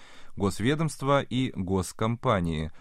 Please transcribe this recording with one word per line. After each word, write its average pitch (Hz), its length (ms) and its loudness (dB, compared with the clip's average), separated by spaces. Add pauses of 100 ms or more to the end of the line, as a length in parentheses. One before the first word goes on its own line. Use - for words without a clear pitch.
(340)
госведомства 139 880 2
и 127 340 -2
госкомпании, 92 1300 0